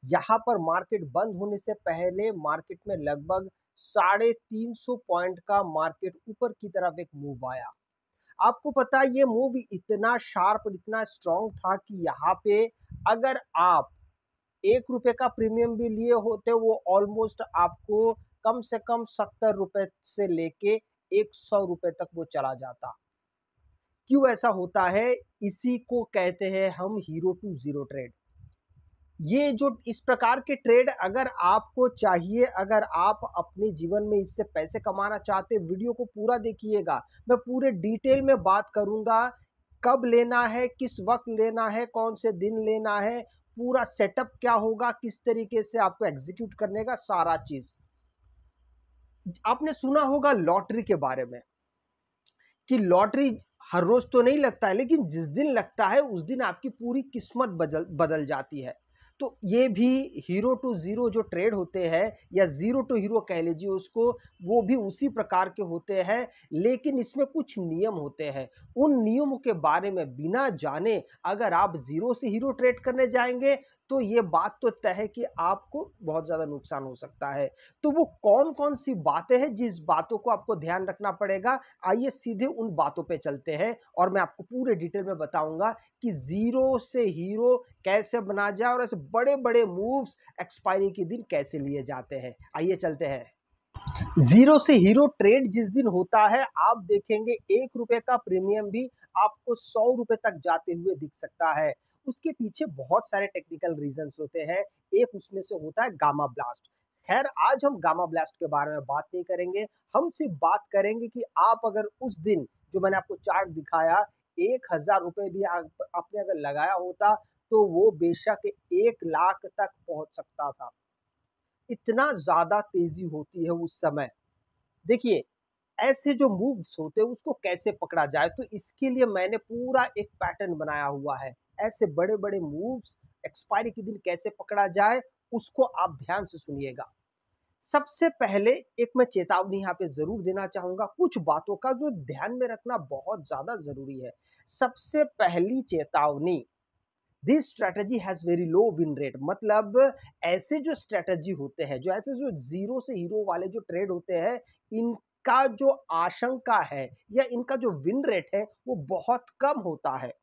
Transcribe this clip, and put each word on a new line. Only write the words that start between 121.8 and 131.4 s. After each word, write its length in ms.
ज्यादा 480
तेजी 440
होती 380
है 80
उस 300
समय। 280
देखिए 380
ऐसे 360
जो 160
मूव्स 500
होते 220
हैं 60
उसको 260
कैसे 380
पकड़ा 340
जाए, 240
तो 140
इसके 360
लिए 160
मैंने 320
पूरा 500
एक 120
पैटर्न 340
बनाया 320
हुआ 320
है। 160